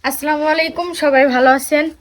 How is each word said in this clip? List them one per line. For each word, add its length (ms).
আসসালামু 420
আলাইকুম, 480
সবাই 340
ভালো 220
আছেন? 400